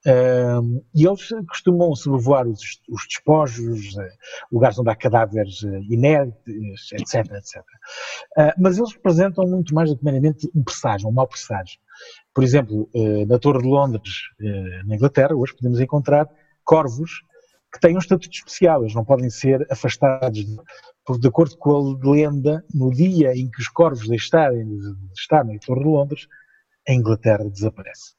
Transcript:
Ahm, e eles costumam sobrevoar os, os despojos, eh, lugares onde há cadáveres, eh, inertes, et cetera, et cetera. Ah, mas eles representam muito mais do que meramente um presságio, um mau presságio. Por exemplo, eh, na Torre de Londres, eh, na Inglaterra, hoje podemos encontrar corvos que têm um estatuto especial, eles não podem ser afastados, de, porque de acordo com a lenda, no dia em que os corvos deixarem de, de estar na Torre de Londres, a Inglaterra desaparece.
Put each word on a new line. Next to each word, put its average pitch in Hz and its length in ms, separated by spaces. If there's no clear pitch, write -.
Ahm, 123 760
e 156 100
eles 196 220
costumam 175 460
sobrevoar 131 520
os, - 420
os - 180
despojos, 117 880
eh, 95 120
lugares 117 300
onde 113 100
há 107 60
cadáveres, 107 680
eh, 98 160
inertes, 117 1040
et 101 140
cetera, 107 320
et 104 60
cetera. - 320
Ah, 151 200
mas 185 200
eles 226 160
representam 185 520
muito 180 300
mais 160 140
do 143 80
que 117 60
meramente 147 520
um 143 80
presságio, 107 460
um 113 40
mau 131 140
presságio. - 500
Por 131 100
exemplo, 117 500
eh, 107 320
na 120 120
Torre 135 240
de 127 60
Londres, 131 460
eh, 95 440
na 107 100
Inglaterra, 139 400
hoje 131 200
podemos 123 260
encontrar 143 480
corvos 151 580
que - 80
têm 170 160
um 185 40
estatuto 175 360
especial, 160 480
eles 107 100
não 113 100
podem 127 280
ser 135 400
afastados, 131 720
de, 107 100
porque 123 180
de 131 60
acordo 160 300
com 143 180
a 135 360
lenda, 147 600
no 131 200
dia 151 440
em 127 140
que - 100
os 117 80
corvos 135 400
deixarem 120 560
de, 104 160
de 98 400
estar 151 240
na 107 140
Torre 127 220
de 143 80
Londres, 143 400
a 135 60
Inglaterra 110 560
desaparece. 101 680